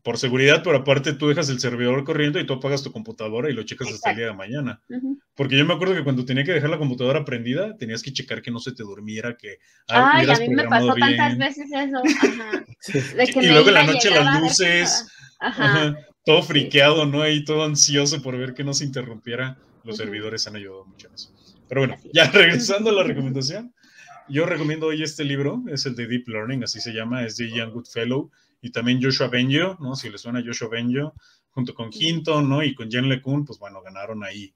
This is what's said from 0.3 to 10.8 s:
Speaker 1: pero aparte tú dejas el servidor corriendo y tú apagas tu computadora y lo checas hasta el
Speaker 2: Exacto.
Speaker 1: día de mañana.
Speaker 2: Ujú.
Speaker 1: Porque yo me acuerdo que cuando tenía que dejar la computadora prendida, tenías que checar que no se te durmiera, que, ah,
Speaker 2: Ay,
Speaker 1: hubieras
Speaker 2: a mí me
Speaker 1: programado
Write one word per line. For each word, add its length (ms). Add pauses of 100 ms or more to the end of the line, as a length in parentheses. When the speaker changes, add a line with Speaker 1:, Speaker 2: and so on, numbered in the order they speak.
Speaker 1:
pero 140
aparte 360
tú 140
dejas 220
el 100
servidor 440
corriendo 360
y 80
tú 60
apagas 280
tu 100
computadora 600
y 20
lo 100
checas 280
hasta 180
el 80
Speaker 2:
Exacto. 20
Speaker 1:
día 80
de 60 (220)
mañana. 340
Speaker 2:
Ujú. 300 (160)
Speaker 1:
Porque 220
yo 80
me 100
acuerdo 180
que 100
cuando 220
tenía 180
que 100
dejar 180
la 80
computadora 440
prendida, 540
tenías 240
que 100
checar 300
que 80
no 100
se 120
te 100
durmiera, 560
que, 200 (320)
ah, 240
Speaker 2:
Ay, 120
Speaker 1:
hubieras 140
Speaker 2:
a 20
mí 80
me 140
Speaker 1:
programado 240